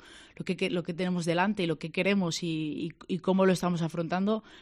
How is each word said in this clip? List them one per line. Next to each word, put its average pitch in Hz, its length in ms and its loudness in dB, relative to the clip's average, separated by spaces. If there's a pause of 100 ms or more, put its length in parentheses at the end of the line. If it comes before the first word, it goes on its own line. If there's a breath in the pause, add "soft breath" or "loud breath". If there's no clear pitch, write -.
(360 loud breath)
lo - 100 -8
que, 190 120 -2
que, 185 140 0
lo 175 100 0
que 175 140 -6
tenemos 180 300 0
delante 185 380 2
y 170 40 0
lo 156 100 0
que 160 140 -8
queremos 185 500 0
y, 156 500 -4 (160)
y, - 80 -4
y 170 40 0
cómo 190 260 4
lo 185 80 6
estamos 175 300 0
afrontando, 180 600 -2 (180 loud breath)